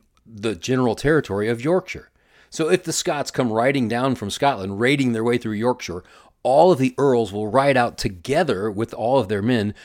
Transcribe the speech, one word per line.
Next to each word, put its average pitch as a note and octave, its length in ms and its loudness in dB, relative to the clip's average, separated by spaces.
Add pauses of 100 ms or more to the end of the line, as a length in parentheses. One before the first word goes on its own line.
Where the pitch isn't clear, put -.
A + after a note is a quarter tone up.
(260)
the A2 280 -4
general B2 400 0
territory A#2 540 0
of A#2 160 -4
Yorkshire. F3+ 460 -4 (400)
So D#3+ 180 -4
if F#3 140 2
the E3 100 -6
Scots D3 380 -4
come B2 220 0
riding B2 340 2
down A#2+ 300 0
from G2+ 140 -6
Scotland, G2 500 -2
raiding C3 320 2
their A2+ 120 -2
way A#2+ 140 2
through A2 140 -6
Yorkshire, G#2+ 500 -4 (400)
all D3+ 300 6
of C3+ 60 2
the C3 200 0
earls A#2+ 340 2
will G#2 140 -6
ride C3+ 300 2
out A#2+ 200 0
together A2 760 -2
with G#2+ 240 -6
all A#2+ 240 0
of G#2+ 100 -2
their G2+ 140 -2
men G#2+ 300 0 (120)